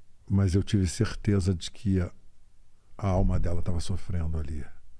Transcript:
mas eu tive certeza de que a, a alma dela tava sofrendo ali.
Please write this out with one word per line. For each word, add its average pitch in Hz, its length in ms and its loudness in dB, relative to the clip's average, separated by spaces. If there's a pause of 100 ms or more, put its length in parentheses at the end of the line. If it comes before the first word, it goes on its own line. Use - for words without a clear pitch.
(280)
mas 98 260 4
eu 98 80 4
tive 95 240 2
certeza 98 680 0
de - 160 -8
que 95 300 0
a, 87 100 -2 (880)
a 101 100 -2
alma 92 300 4
dela 87 240 4
tava 85 180 2
sofrendo 82 560 -2
ali. 73 280 -4 (360)